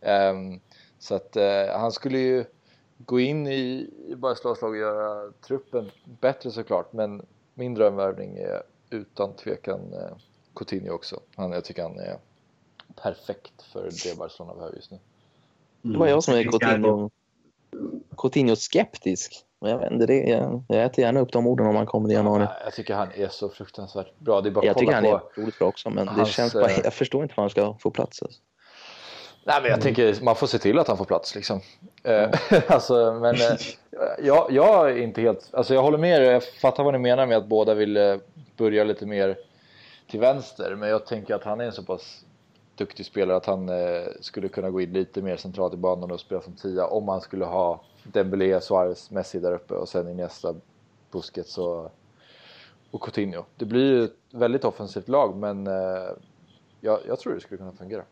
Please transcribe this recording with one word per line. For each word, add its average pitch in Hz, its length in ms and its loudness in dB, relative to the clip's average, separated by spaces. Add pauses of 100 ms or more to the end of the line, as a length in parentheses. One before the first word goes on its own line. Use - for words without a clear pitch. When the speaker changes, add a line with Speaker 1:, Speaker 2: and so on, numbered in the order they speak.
Speaker 1:
Ehm, 95 600 0 (380)
så - 160 -8
att, - 220 -6
eh, 104 80 2 (280)
han 107 200 -2
skulle 131 260 -4
ju 127 260 0 (540)
gå 123 220 -2
in 147 260 0
i, 131 440 -4 (180)
i 127 80 -8
Barcelonas 123 460 -4
lag 113 80 -4
och 110 60 -6
göra 107 560 -6 (140)
truppen 127 440 -6 (300)
bättre, 131 300 -2
såklart. 107 420 -4
Men 104 300 -6 (320)
min 123 200 -8
drömvärvning 98 640 0
är 92 240 -8 (280)
utan 101 460 -6
tvekan, 95 440 -8 (120)
eh, 90 240 -12 (380)
Coutinho 95 400 -8
också. - 260 -12 (160)
Han, 92 160 -8
jag 87 120 -6
tycker 87 180 -10
han 85 160 -10
är 50 180 -10 (840)
perfekt - 600 -12 (100)
för 98 100 -12 (220)
det 85 140 -8
Barcelona 85 360 -14
behöver 87 220 -14
just - 140 -20
nu. 95 80 -20 (840)
Speaker 2:
Det 117 160 -4
var 165 80 4
jag 151 180 4
som 135 100 2
är 120 60 4
Speaker 3:
Mm. 107 120 0
Speaker 2:
Coutinho, 107 580 2 (1080)
Coutinho-skeptisk. - 1300 0 (160)
Men 107 100 -2
jag 120 80 0
vet - 140 -2
inte, 117 140 2
det, 135 160 4
jag, 123 460 0
jag 110 160 2
äter 127 200 2
gärna 123 160 2
upp 123 120 -2
de 120 140 2
orden 123 200 2
om 107 100 4
han 107 100 2
kommer 107 240 0
i - 20 4
januari. 104 300 4
Speaker 1:
Ja, 101 220 -2
jag - 80 -8
tycker 110 220 -8
han 101 220 -4
är 98 120 -4
så 101 200 -8
fruktansvärt 98 720 -12
bra. 110 220 2
Det 95 80 0
är - 20 0
bara 104 100 0
att 101 60 4
Speaker 2:
Jag 104 120 2
tycker 127 140 4
Speaker 1:
kolla 107 160 4
Speaker 2:
han 104 80 4
är - 20 0
Speaker 1:
på - 80 -8
Speaker 2:
otroligt 110 320 -8
bra 92 100 2
också, - 220 -6
men 98 160 -2
det 113 60 -8
Speaker 1:
hans, 107 160 2
Speaker 2:
känns 120 260 0
bara, 113 160 4
Speaker 1:
eh, 117 140 2
Speaker 2:
jag 110 80 0
förstår 135 300 -2
inte 156 140 -8
hur - 60 -2
han 101 80 0
ska 104 300 0
få 107 100 -2
plats, - 320 -6
alltså. - 180 -12 (1040)
Speaker 1:
Nej, - 180 2
men 120 80 2
jag 110 100 2
Speaker 3:
Mm. 123 140 2
Speaker 1:
tycker 110 300 4
man 117 120 6
får 113 100 0
se 113 120 0
till 107 200 4
att 165 100 4
han 113 80 2
får 95 80 -2
plats, - 300 -2
liksom. 101 260 -4 (420)
Eh, 120 100 2 (380)
Speaker 2:
Ja. 185 160 8
Speaker 1:
<laughs> - 20 -8
alltså, 117 540 4
men, 120 120 4
eh, 120 60 0 (840)
jag, 147 280 6
jag 160 400 6
är 127 60 0
inte 113 240 -4
helt, 113 320 2
alltså, 127 220 2
jag 131 80 6
håller 151 160 4
med 165 240 6
er, 127 100 8
jag 123 120 4
fattar 131 400 0
vad 143 80 4
ni 135 60 2
menar 123 280 4
med 117 120 4
att 104 80 -2
båda 107 280 4
vill, 104 220 2
eh, 101 200 4 (400)
börja 107 280 4
lite 104 220 -4
mer 98 300 -2 (760)
till 107 100 -4
vänster, 120 540 0
men 104 140 -4
jag 107 180 0
tänker 107 280 -6
att 101 100 -6
han 107 160 -6
är 120 40 -4
en 117 80 -6
så 95 100 -12
pass - 420 -10 (520)
duktig 98 300 -8
spelare 92 300 0
att 92 100 -2
han, 95 220 -2
eh, 87 340 -2 (180)
skulle 98 280 -8
kunna 95 220 -6
gå 92 100 -2
in 87 120 -4
lite 95 300 -4
mer 92 140 -4
centralt 92 380 -4
i - 20 -10
banan 90 340 -2
och 90 100 -8
spela 92 200 -8
som 90 120 -18
tia 92 340 -4
om 104 180 -2
man 95 160 -4
skulle 95 240 -6
ha 87 360 -2 (240)
Dembélé, 95 560 0
Suarez, 90 500 0
Messi 95 300 -6
där 87 120 0
uppe 90 220 -8
och 90 140 -6
sen 87 200 -4
Iniesta, 87 460 -8 (580)
Busquets - 460 -12
och, 85 340 -6 (960)
och - 100 -10
Coutinho. 98 440 -6 (120)
Det - 80 -6
blir 120 200 2 (140)
ju 117 60 4
ett 107 60 -6 (200)
väldigt 120 340 0
offensivt 101 440 -6
lag, 123 280 2
men, 101 300 -6
eh, 98 60 -4 (1080)
jag, 107 180 0 (100)
jag 117 120 -4
tror - 140 -6
det 92 60 -10
skulle - 180 -16
kunna 92 140 -16
fungera. 95 400 -12